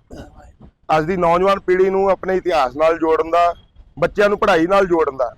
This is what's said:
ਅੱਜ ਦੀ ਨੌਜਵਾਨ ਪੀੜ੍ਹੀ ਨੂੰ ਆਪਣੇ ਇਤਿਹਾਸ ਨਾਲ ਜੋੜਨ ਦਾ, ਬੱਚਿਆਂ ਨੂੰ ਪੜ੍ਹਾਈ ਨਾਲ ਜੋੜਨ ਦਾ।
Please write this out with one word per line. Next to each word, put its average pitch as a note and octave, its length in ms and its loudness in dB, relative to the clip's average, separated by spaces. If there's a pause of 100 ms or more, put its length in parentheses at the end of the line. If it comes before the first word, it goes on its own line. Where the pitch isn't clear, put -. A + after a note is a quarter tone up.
(1000)
ਅੱਜ D#3 60 -2
ਦੀ F#3+ 120 -4
ਨੌਜਵਾਨ F3+ 440 2
ਪੀੜ੍ਹੀ F#3 300 2
ਨੂੰ F#3+ 200 0
ਆਪਣੇ F#3 260 -2
ਇਤਿਹਾਸ D3 400 -2
ਨਾਲ E3 220 2
ਜੋੜਨ D#3+ 320 -2
ਦਾ, E3+ 240 2 (440)
ਬੱਚਿਆਂ F#3 300 0
ਨੂੰ G3+ 100 -2
ਪੜ੍ਹਾਈ E3+ 280 2
ਨਾਲ G3 200 2
ਜੋੜਨ D#3+ 300 -2
ਦਾ। A#2+ 220 -4